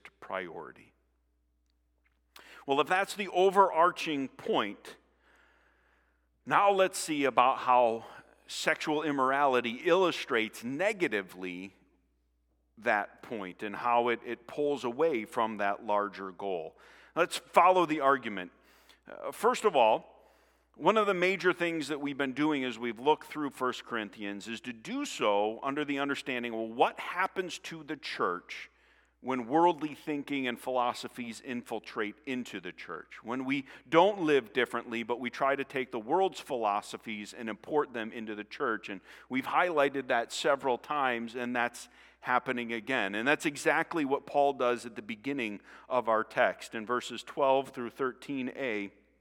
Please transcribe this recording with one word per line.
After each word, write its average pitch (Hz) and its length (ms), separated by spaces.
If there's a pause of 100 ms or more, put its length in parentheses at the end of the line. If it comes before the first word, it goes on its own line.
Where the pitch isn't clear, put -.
(200)
priority. 85 720 (1700)
Well, 139 140
if 147 80
that's 185 280
the 196 120
overarching 175 1000
point, - 680 (1500)
now 180 260
let's 190 260
see 143 280
about 123 340
how 123 460 (420)
sexual - 560
immorality 131 840
illustrates 151 800
negatively 104 1120 (1040)
that 104 420
point 98 420
and 101 120
how 120 340
it, 117 160
it 120 220
pulls 143 360
away 123 420
from 110 320
that 101 280
larger 98 460
goal. 87 440 (400)
Let's 170 220
follow 180 480
the 156 160
argument. 117 500 (580)
Uh, - 220
first 226 340
of 180 100
all, 123 340 (640)
one 196 220
of 214 80
the 202 80
major 180 400
things 165 360
that 147 120
we've 143 160
been 135 160
doing 147 300
as 117 160
we've 117 200
looked 143 280
through 147 240
First 127 340
Corinthians 101 640
is 113 140
to 123 120
do 208 320
so 107 560
under 143 240
the 143 140
understanding, 127 540
well, 113 140
what 143 320
happens 185 600
to 160 240
the 147 120
church - 760 (500)
when 123 260
worldly 160 460
thinking 139 540
and 117 120
philosophies 120 840
infiltrate 113 720 (100)
into 123 340
the 87 120
church? - 500
When 127 240
we 135 200 (220)
don't 185 340
live 139 300
differently, 117 520
but 120 160
we 123 100
try 139 260
to 139 80
take 131 280
the 120 80
world's 160 400
philosophies 104 960
and 113 120
import 139 440
them 110 180
into 110 220
the 104 100
church. 110 460
And 95 100 (300)
we've 127 160
highlighted 143 640
that 120 260
several 139 460
times, 123 560
and 123 200
that's 120 320 (340)
happening 123 520
again. 107 420
And 113 120
that's 151 180
exactly 156 600
what 135 200
Paul 143 280
does 123 320
at 117 100
the 117 60
beginning 110 580 (280)
of 120 220
our 110 140
text. - 500
In 110 120
verses 120 360
twelve 135 480
through 120 200
thirteen 131 680
A, 104 340 (300)